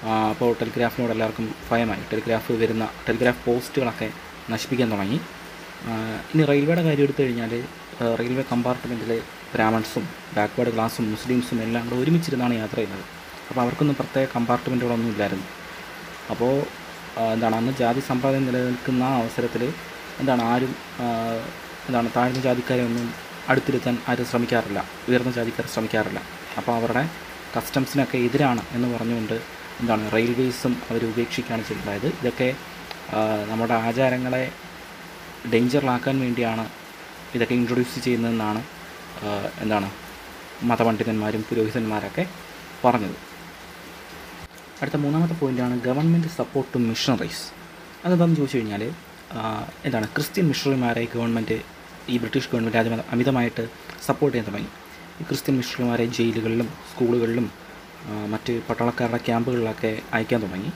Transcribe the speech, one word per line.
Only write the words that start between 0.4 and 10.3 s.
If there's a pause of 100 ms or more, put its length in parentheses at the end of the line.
ടെലിഗ്രാഫിനോട്
എല്ലാവർക്കും (160)
ഭയമായി.
ടെലിഗ്രാഫ്
വരുന്ന, (200)
ടെലിഗ്രാഫ്
പോസ്റ്റുകളൊക്കെ (380)
നശിപ്പിക്കാൻ
തുടങ്ങി. (640)
ആ, (120)
ഇനി
റെയിൽവേയുടെ
കാര്യം
എടുത്തു
കഴിഞ്ഞാൽ, (380)
ആ,
റെയിൽവേ
കമ്പാർട്ട്മെൻറ്റിൽ (320)
ബ്രാഹ്മൺസും (280)